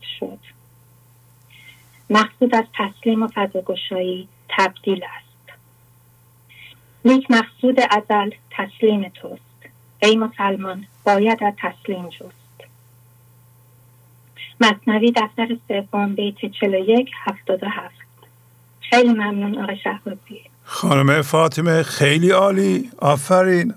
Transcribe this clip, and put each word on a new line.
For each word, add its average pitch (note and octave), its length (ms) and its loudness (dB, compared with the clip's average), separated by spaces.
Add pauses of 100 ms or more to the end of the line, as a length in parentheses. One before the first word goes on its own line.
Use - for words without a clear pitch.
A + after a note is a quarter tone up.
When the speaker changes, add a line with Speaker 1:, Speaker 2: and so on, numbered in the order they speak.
(180)
Speaker 1:
شد. - 200 -12 (1700)
مقصود A3 440 2
از A3+ 100 2 (140)
تسلیم A3 440 -2
و A3 120 -2
فضاگشایی F#3 920 -6 (200)
تبدیل F#3+ 560 -4
است. - 540 -20 (1500)
لیک C4 260 4
مقصود B3 500 2 (100)
ازل G#3 400 0 (200)
تسلیم G3+ 580 -2
توست. - 340 -18 (600)
ای A3 140 4
مسلمان، G3 680 -4 (180)
باید G#3+ 400 2
از G3+ 140 0
تسلیم F3+ 500 -10
جست. - 600 -20 (1900)
مثنوی A3 560 2
دفتر A3+ 400 -4 (120)
سوم G3+ 460 -4
بیت G3+ 460 -6
چهل G3+ 140 0
و F#3+ 160 0
یک، B3 200 2 (140)
هفتاد G3+ 400 -4
و - 20 -6
هفت. - 280 -10 (960)
خیلی A#3+ 220 6
ممنون G#3 460 -2
آقای G3 180 -6
شهبازی. - 640 -10 (240)
Speaker 2:
خانم C#3+ 580 2
فاطمه، D#3+ 600 0
خیلی D#3 480 2
عالی. F#3+ 680 2
آفرین، F3 800 2